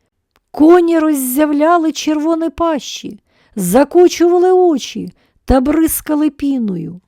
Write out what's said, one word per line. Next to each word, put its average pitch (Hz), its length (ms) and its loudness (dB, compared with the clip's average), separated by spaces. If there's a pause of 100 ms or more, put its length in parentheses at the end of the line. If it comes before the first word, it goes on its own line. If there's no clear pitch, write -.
(500)
Коні 330 480 4
роззявляли 302 920 0
червоні 320 580 -4
пащі, 320 720 -6 (360)
закочували 339 960 2
очі 302 600 0 (320)
та 262 160 2
бризкали 302 720 -2
піною. 202 760 -6